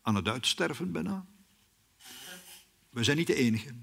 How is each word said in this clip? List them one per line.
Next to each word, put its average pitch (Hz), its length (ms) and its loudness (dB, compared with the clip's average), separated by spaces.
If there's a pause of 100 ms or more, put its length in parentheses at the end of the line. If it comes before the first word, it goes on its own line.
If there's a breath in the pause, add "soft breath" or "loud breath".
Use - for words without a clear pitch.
aan 110 140 2
het 92 120 2
uitsterven 160 640 -2
bijna. 185 340 -4 (1600 loud breath)
We 117 140 -2
zijn 143 140 4
niet 170 100 2
de - 80 4
enige. 117 340 2 (140)